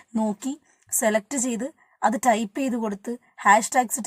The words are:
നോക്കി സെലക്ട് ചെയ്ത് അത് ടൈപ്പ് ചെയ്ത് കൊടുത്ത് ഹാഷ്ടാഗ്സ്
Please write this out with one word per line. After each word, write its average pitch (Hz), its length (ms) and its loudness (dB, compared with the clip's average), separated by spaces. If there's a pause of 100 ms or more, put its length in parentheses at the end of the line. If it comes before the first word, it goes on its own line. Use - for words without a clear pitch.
(160)
നോക്കി 220 380 -2 (380)
സെലക്ട് 220 460 0
ചെയ്ത് 240 300 -4 (360)
അത് 220 100 2 (140)
ടൈപ്പ് 220 320 0
ചെയ്ത് 262 160 -2
കൊടുത്ത് 220 360 -6 (300)
ഹാഷ്ടാഗ്സ് 226 640 2